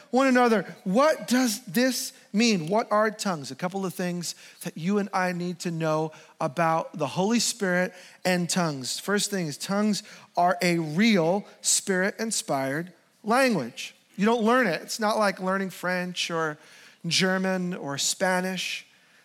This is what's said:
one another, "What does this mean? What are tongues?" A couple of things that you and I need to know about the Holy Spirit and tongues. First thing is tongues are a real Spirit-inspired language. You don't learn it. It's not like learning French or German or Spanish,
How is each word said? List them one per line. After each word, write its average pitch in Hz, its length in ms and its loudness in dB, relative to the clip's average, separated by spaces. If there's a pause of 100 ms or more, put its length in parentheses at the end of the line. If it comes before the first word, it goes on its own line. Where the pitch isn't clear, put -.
(100)
one 262 160 4
another, 240 580 4
"What 226 420 2
does 247 380 0
this 247 480 0 (200)
mean? 202 360 2
What 214 240 0
are 214 180 4
tongues?" 160 400 -4
A 135 60 -8
couple 190 280 -4
of 180 100 -4
things 175 400 -4 (280)
that - 140 -10
you 190 220 0
and 202 140 -2
I 185 200 0
need 175 280 -6
to 180 100 -6
know 160 420 -2 (280)
about 160 560 0
the 151 100 -2
Holy 196 340 0
Spirit 180 520 0 (320)
and 175 240 2
tongues. 147 500 -2
First 196 320 -2
thing 180 160 -2
is 139 100 -6
tongues 208 460 -2 (340)
are 175 260 4
a 175 160 2
real 175 680 2 (160)
Spirit-inspired 185 1300 -2 (320)
language. 220 720 0 (220)
You 190 80 0
don't 233 180 4
learn 240 240 4
it. 160 160 0
It's - 180 -10
not 214 180 0
like 190 220 2
learning 190 300 -2
French 180 600 -4
or 160 280 -2 (480)
German 185 680 0
or 139 240 -6
Spanish, 185 840 -2 (400)